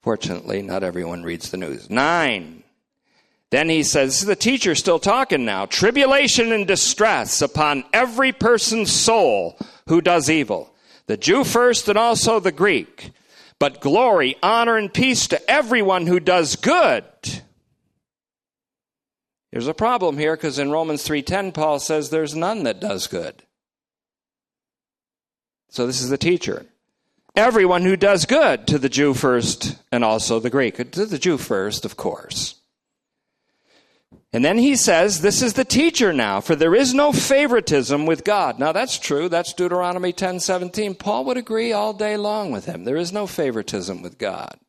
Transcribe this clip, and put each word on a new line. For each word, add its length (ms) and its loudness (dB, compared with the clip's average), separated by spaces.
Fortunately, 560 -4
not 220 -6
everyone 400 -6
reads 280 -10
the 60 -10
news. 320 -10
Nine. 720 -2
Then 220 0
he 120 2
says, 280 0
this 100 -2
is 60 -4
the 100 0
teacher 380 0
still 240 0
talking 480 0
now, 180 -2
"Tribulation 880 2
and 140 0
distress 760 0
upon 500 0
every 400 2
person's 600 0
soul 640 2
who 140 4
does 260 2
evil, 460 -2
the 100 -2
Jew 260 2
first 460 2
and 100 2
also 400 2
the 140 0
Greek. 600 -2
But 220 0
glory, 600 4
honor, 340 2
and 160 -2
peace 360 0
to 220 -2
everyone 560 2
who 140 2
does 360 2
good." 480 2
There's 160 -6
a 40 -6
problem 460 0
here, 180 0
'cause 220 -6
in 120 -2
Romans 320 -2
three 200 -4
ten, 280 -4
Paul 280 -2
says 320 -4
there's 240 -2
none 300 -4
that 140 -2
does 280 -6
good. 360 -10
So 160 -4
this 160 -4
is 80 -4
the 80 0
teacher. 480 -2
"Everyone 460 4
who 140 4
does 300 2
good, 420 2
to 100 2
the 100 0
Jew 240 2
first 640 0
and 140 0
also 360 0
the 100 -4
Greek." 420 -2
To 140 -2
the 120 -6
Jew 180 0
first, 480 -4
of 120 -10
course. 600 -8
And 120 0
then 140 2
he 180 4
says, 440 2
this 220 2
is 120 0
the 100 2
teacher 480 2
now, 280 0
"For 140 0
there 220 4
is 180 2
no 180 4
favoritism 920 2
with 160 0
God." 380 0
Now 100 0
that's 280 -2
true. 300 -2
That's 240 -2
Deuteronomy 600 -2
ten 260 -4
seventeen. 560 -4
Paul 300 -4
would 120 -4
agree 360 -4
all 200 -2
day 240 -4
long 360 -4
with 140 -8
him. 180 -12
There 120 -2
is 160 -6
no 140 -6
favoritism 720 -6
with 180 -16
God. 380 -8